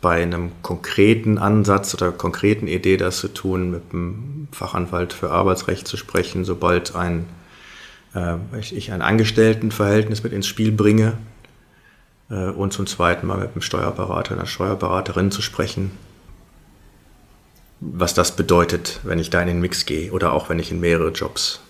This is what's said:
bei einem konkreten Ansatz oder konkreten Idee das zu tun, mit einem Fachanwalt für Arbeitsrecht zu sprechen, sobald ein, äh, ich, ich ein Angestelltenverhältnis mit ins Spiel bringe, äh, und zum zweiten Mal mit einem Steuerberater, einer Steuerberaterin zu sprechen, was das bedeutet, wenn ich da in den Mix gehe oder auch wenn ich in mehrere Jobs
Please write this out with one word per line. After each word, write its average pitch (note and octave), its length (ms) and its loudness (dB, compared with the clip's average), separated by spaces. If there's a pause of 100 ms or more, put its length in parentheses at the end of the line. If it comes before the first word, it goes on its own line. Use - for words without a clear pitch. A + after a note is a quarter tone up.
bei E2+ 220 4
einem F2 280 -2 (120)
konkreten G#2+ 760 2
Ansatz G2+ 560 4
oder F2+ 160 0
konkreten G#2 560 0
Idee F#2 300 2
das F2+ 220 0
zu - 100 -6
tun, F#2 420 -2
mit E2+ 120 -6 (100)
einem A2+ 580 -6
Fachanwalt F2+ 640 -4
für - 180 -4
Arbeitsrecht F#2 560 2
zu - 120 -8
sprechen, F2+ 480 -2
sobald F2+ 500 0
ein, F2 300 -2 (880)
äh, F2 220 -4 (220)
ich, A2 160 -10
ich G2+ 180 -8
ein F2+ 100 -4
Angestelltenverhältnis G#2+ 1200 4
mit A2+ 100 -6
ins G2 140 -4
Spiel A2 260 0
bringe, A2 460 6 (1120)
äh, F#2+ 180 -2
und G2 240 -2
zum F#2+ 140 -4
zweiten F2 400 2
Mal G2 120 -2
mit F#2+ 140 -4
einem - 80 -8
Steuerberater, - 760 -4
einer F2 120 -4
Steuerberaterin F#2+ 840 0
zu G#2 120 -6
sprechen, - 480 -4 (1900)
was E2+ 340 -2
das - 220 2
bedeutet, E2+ 680 2
wenn E2+ 140 -2
ich E2 120 -4
da F2+ 100 2
in F2 80 0
den F2 120 0
Mix - 260 -2
gehe D#2+ 260 -4
oder F2 200 2
auch D2 160 0
wenn E2+ 100 0
ich E2 120 -4
in E2+ 100 -4
mehrere E2 320 2
Jobs - 580 -6